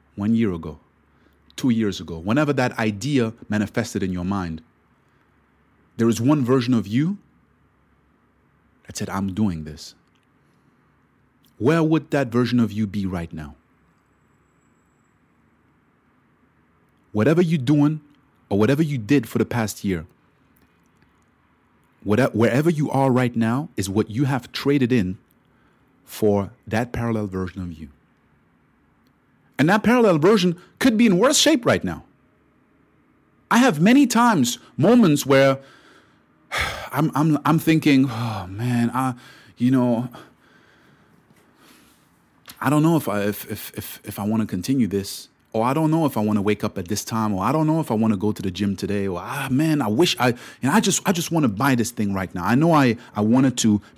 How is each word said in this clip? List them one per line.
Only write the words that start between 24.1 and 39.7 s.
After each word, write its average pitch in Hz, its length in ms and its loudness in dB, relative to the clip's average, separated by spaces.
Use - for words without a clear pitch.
you 123 140 -2
have 131 260 -4
traded 139 400 0
in 95 280 0
for 101 460 -2
that 110 260 -4
parallel 113 360 -4
version 92 340 -8
of 87 100 -10
you. 80 180 -16
And 147 120 2
that 208 160 2
parallel 220 340 4
version 180 380 2
could 254 160 4
be 233 100 4
in 190 100 4
worse 247 220 2
shape 294 260 2
right 110 200 2
now. 90 180 -6
I 226 60 6
have 233 220 4
many 247 280 6
times 226 500 2
moments 175 480 4
where 135 360 4
<sighs> - 400 -8
I'm, 151 240 0
I'm, 151 300 0
I'm 156 160 2
thinking, 147 500 4
"Oh 110 380 -6
man, 117 440 -2
I, 127 220 -4
you 123 140 0